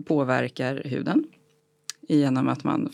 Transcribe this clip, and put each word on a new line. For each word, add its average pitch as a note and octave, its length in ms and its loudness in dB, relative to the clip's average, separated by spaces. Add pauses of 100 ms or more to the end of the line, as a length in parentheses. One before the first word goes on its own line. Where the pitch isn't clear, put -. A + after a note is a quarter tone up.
påverkar B2+ 800 0
huden D3+ 380 0 (880)
genom C3 380 4
att B2+ 160 -2
man - 300 -2